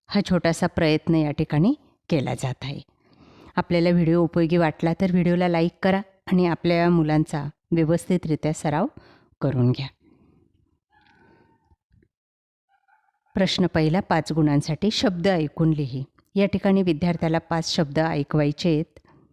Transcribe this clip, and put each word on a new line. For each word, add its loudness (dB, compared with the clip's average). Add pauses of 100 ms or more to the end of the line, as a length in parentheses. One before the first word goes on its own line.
हा 0 (100)
छोटासा 0
प्रयत्न 0
या 2
ठिकाणी 0 (340)
केला -2
जात -6
आहे. -10 (760)
आपल्याला 0
व्हिडिओ 4
उपयोगी 0
वाटला 0
तर 0
व्हिडिओला 2
लाईक 0 (100)
करा 2 (320)
आणि 4
आपल्या 2
मुलांचा 0 (240)
व्यवस्थितरित्या 0
सराव -4 (540)
करून 2
घ्या. -8 (3500)
प्रश्न 0
पहिला, 0
पाच -2
गुणांसाठी 0
शब्द -2
ऐकून 0
लिही. -6 (300)
या 2
ठिकाणी 2
विद्यार्थ्याला 0
पाच -4
शब्द -2
ऐकवायचे 0
आहेत -2 (340)